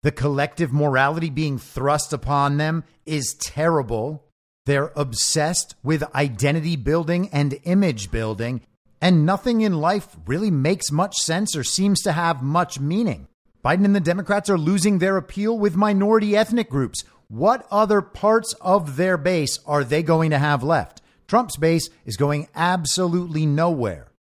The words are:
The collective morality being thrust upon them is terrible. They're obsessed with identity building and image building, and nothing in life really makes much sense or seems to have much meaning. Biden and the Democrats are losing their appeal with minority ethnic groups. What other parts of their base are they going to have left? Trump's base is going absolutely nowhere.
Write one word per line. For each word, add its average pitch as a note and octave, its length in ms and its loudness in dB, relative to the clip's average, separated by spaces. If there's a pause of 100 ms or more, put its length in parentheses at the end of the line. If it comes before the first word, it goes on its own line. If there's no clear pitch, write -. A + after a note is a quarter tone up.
The C#3+ 100 0
collective C#3+ 600 -2
morality D3 560 0
being C#3 300 -4
thrust C#3+ 560 -4
upon C#3+ 420 0
them D#3 280 -2 (200)
is D3+ 300 -4
terrible. C#3+ 880 -2 (400)
They're C#3 320 0
obsessed D3 880 -2
with D3 320 -2
identity D3 600 0
building E3 540 0
and C#3+ 340 -2
image E3+ 460 0
building, A2+ 520 -4 (400)
and E3 220 6
nothing A3 380 0
in F#3 180 0
life F3+ 340 -2 (120)
really F#3+ 240 -2
makes D3+ 420 0
much F#3 240 -2
sense F3 400 -2
or B2+ 80 -4
seems G3 380 0
to F#3+ 100 0
have D#3+ 300 0
much D3+ 360 0
meaning. C#3+ 500 -2 (360)
Biden F3+ 220 2
and G3+ 100 4
the G3 40 2
Democrats G3 500 -2
are F#3 80 4
losing F#3 400 2
their F#3+ 180 2
appeal G#3 420 -4
with G#3 160 2
minority G#3 600 2
ethnic A3 320 2
groups. C3 340 -2 (260)
What F#3 420 0
other G#3 320 2
parts A3 580 0
of E3+ 360 0
their F3+ 200 2
base D#3 480 0
are D3 200 0
they D3 180 0
going D#3+ 300 2
to C#3 60 2
have C#3+ 240 2
left? C#3+ 380 -2 (260)
Trump's A#3 300 0
base D#3+ 320 2 (160)
is G#2+ 140 -10
going C#3+ 360 -2
absolutely E3+ 920 -2
nowhere. C#3+ 760 0